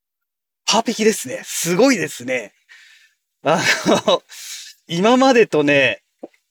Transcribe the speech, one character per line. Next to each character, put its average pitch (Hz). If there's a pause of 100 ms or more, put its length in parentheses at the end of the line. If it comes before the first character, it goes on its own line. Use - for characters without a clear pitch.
(680)
パ 214
ー -
ペ 226
キ 214
で 220
す -
ね。 113
す -
ご 262
い 226
で 165
す -
ね。 127 (880)
あ 156 (440)
の、 185 (680)
今 196
ま 262
で 226
と 151
ね、 139 (500)